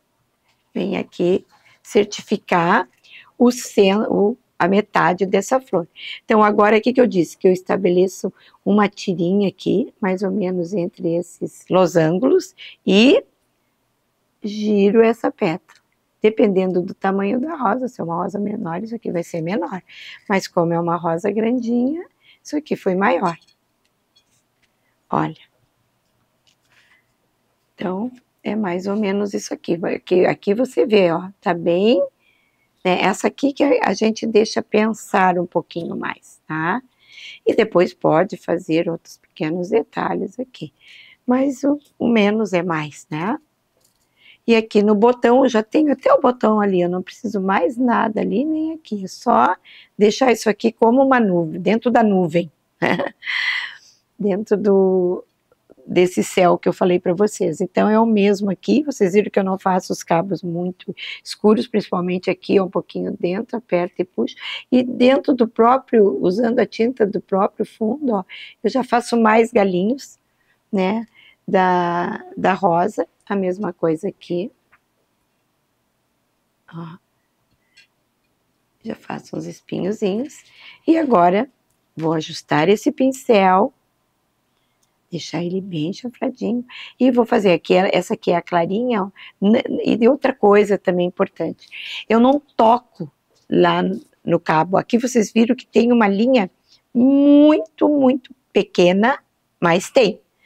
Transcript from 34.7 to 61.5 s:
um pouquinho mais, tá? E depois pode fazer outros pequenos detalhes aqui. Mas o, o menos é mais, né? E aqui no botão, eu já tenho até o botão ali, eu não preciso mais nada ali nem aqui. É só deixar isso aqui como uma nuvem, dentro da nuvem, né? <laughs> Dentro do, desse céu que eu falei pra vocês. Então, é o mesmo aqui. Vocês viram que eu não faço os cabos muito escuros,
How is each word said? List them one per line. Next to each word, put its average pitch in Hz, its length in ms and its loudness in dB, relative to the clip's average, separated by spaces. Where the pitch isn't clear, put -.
um 170 60 -2
pouquinho 170 500 -8
mais, - 500 -10
tá? 165 360 -4
E - 80 2
depois 180 380 0
pode 160 420 0
fazer 170 540 -4
outros - 280 -10
pequenos 175 520 -8
detalhes 190 680 -4
aqui. - 360 -14
Mas 262 380 -2
o, 285 160 0
o - 120 -2
menos 208 420 0
é 175 100 0
mais, 156 480 -6
né? 185 280 -6
E 226 80 4
aqui 220 260 2
no 214 140 4
botão, 247 480 4
eu 262 60 2
já 214 120 0
tenho 302 300 0
até 359 200 0
o 571 80 4
botão 226 400 0
ali, 196 220 0
eu 175 80 0
não 180 140 -4
preciso 208 360 -8
mais 220 380 -2
nada 220 420 0
ali 185 240 -2
nem 311 300 -4
aqui. 214 300 -12
É 185 40 -10
só 233 480 0
deixar 214 360 2
isso 220 180 -2
aqui 226 220 -2
como 240 320 2
uma 262 160 2
nuvem, 175 420 -2
dentro 226 300 0
da 233 100 4
nuvem, 180 500 0
né? - 160 0
<laughs> - 160 -6
Dentro 208 360 -2
do, 185 680 2
desse 180 360 0
céu 175 340 2
que - 100 -6
eu 175 60 2
falei 180 260 0
pra 180 140 -2
vocês. 180 480 -2
Então, 190 280 0
é 214 80 2
o 226 80 4
mesmo 202 460 0
aqui. 214 320 0
Vocês 208 300 -2
viram 208 160 2
que - 100 -2
eu 190 60 0
não 190 120 -2
faço 185 360 -2
os - 100 -10
cabos 175 400 -2
muito 175 500 -8
escuros, 220 440 0